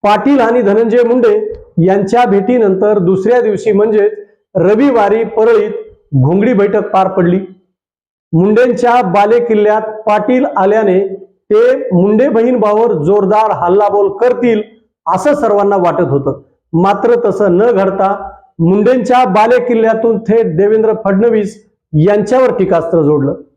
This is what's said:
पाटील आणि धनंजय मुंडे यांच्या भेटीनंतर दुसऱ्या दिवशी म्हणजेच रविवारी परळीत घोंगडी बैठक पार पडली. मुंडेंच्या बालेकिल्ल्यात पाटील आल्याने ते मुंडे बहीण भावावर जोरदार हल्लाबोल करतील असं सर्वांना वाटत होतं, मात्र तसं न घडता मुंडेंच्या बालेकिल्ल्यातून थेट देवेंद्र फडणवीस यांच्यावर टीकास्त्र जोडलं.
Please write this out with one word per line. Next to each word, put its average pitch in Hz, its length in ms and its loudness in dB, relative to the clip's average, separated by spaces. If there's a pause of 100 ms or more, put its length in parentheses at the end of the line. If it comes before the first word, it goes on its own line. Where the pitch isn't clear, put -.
पाटील 208 360 2
आणि 240 220 0
धनंजय 220 420 2
मुंडे 233 300 2 (520)
यांच्या 202 400 0
भेटीनंतर 202 760 0
दुसऱ्या 190 420 0
दिवशी 214 300 -2
म्हणजेच 214 420 0 (420)
रविवारी 214 680 2
परळीत 220 480 0 (440)
घोंगडी 185 380 2
बैठक 202 360 0
पार 190 180 0
पडली. 185 320 0 (920)
मुंडेंच्या 233 680 0
बालेकिल्ल्यात 214 800 0
पाटील 214 640 -2 (120)
आल्याने 196 420 0 (520)
ते 240 260 2
मुंडे 214 520 0
बहीण 240 300 0
भावावर 214 340 0
जोरदार 202 580 0
हल्लाबोल 196 680 0
करतील 233 440 0 (540)
असं 294 180 0
सर्वांना 202 440 0
वाटत 170 320 0
होतं, 139 320 -4 (320)
मात्र 202 420 0 (100)
तसं 190 320 0
न 233 140 2
घडता 196 580 -2 (300)
मुंडेंच्या 214 680 0
बालेकिल्ल्यातून 220 920 0
थेट 196 400 -2
देवेंद्र 220 360 2 (100)
फडणवीस 208 640 -2 (280)
यांच्यावर 208 640 0
टीकास्त्र 170 440 0
जोडलं. 143 340 0 (220)